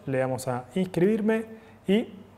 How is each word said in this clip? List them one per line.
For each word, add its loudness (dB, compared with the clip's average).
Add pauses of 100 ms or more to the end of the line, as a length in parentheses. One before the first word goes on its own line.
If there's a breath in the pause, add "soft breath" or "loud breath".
le -2
damos -2
a -4 (100)
inscribirme 2 (420 loud breath)
y 2 (280)